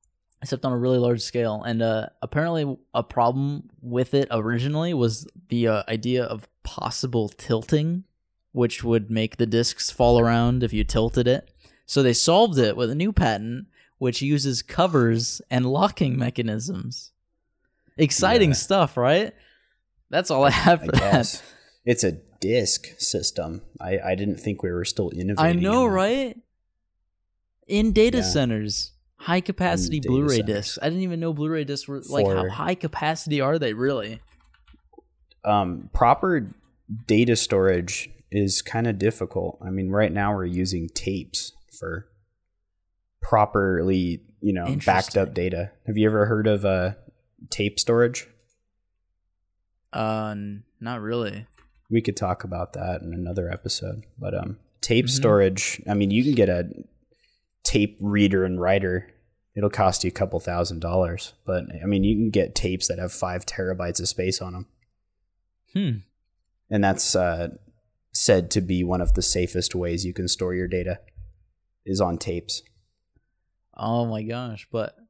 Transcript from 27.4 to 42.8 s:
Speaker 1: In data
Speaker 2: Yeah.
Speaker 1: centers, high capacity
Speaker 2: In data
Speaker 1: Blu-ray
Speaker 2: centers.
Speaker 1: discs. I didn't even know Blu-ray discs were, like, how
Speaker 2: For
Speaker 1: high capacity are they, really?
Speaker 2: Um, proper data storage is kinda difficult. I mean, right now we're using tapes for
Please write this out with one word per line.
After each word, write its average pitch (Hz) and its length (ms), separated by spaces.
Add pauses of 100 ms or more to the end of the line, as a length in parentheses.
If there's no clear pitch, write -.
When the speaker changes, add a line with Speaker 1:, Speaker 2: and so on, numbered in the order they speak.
Speaker 1:
In 214 240
data 226 260
Speaker 2:
Yeah. 214 60
Speaker 1:
centers, 113 680 (240)
high 180 260
capacity 180 560
Speaker 2:
In 135 40
data 113 100
Speaker 1:
Blu-ray 139 260
Speaker 2:
centers. 107 180
Speaker 1:
discs. - 240
I - 80
didn't 180 140
even 170 180
know 165 140
Blu-ray 151 300
discs 139 220
were, 139 220
like, 107 180
how 95 180
Speaker 2:
For 92 40
Speaker 1:
high 151 260
capacity 156 680
are 147 160
they, 123 160
really? 113 460 (1200)
Speaker 2:
Um, 101 480
proper 147 640 (520)
data 117 300
storage 92 720 (240)
is 98 300
kinda 117 320
difficult. 95 680
I 92 80
mean, 95 200
right 101 200
now 101 240
we're 95 120
using 90 420
tapes - 640 (260)
for 90 300 (1120)